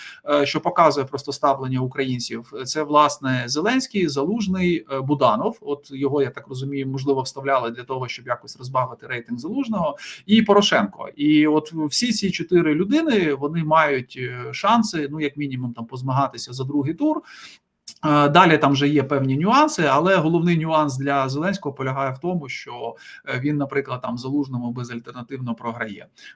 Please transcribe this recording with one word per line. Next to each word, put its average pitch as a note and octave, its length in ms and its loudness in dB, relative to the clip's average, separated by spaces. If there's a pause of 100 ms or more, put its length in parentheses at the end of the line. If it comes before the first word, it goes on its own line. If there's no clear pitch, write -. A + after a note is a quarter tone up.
(300)
е, D3 160 4
що C#3+ 140 -2
показує D3 460 2
просто C#3 260 -8
ставлення C3 480 0
українців. B2+ 760 -4 (120)
Це, D#3 180 -4
власне, C#3+ 600 2
Зеленський, F#3 640 0
Залужний, F3+ 840 0
е, C3+ 100 -2
Буданов. C3+ 600 2
От C#3+ 300 -8
його, C#3 300 0
я B2+ 80 0
так - 180 -14
розумію, C3+ 400 -6
можливо, C3+ 340 -2
вставляли C3 500 -2
для A#2+ 120 -14
того, B2+ 240 -6
щоб B2 200 -12
якось - 300 -8
розбавити B2+ 500 -6
рейтинг B2+ 320 -8
Залужного, G3+ 580 -4 (280)
і G#3+ 160 6
Порошенко. F#3+ 760 2
І D3+ 320 4
от D3+ 260 2
всі D#3+ 380 0
ці G3 200 0
чотири D#3+ 440 2
людини, G3+ 580 2
вони D3 300 -2
мають, D3+ 540 2
е, B2 360 -8
шанси, G#3+ 580 0
ну, D#3 80 -8
як C#3+ 180 -4
мінімум, B2+ 360 -6
там, A#2 120 -12
позмагатися B2+ 680 -4
за C3 100 -6
другий D3 300 -2
тур. D#4 280 -2 (840)
Е, D3 240 4
далі E3 280 6
там C#3+ 140 4
вже C#3+ 160 2
є D3 160 2
певні C3 340 0
нюанси, A#3+ 520 2
але D#3+ 260 4
головний E3+ 420 2
нюанс D#3 400 0
для C#3 320 0
Зеленського D3+ 460 -4
полягає C3+ 360 -4
в C3 60 -10
тому, F3 320 -4
що, A#2+ 460 -10 (300)
е, B2+ 140 -4
він, D3 180 -2
наприклад, C3+ 440 -4
там A#2+ 160 -6
Залужному C3 540 -4
безальтернативно A#2+ 840 -10
програє A2+ 520 -10 (280)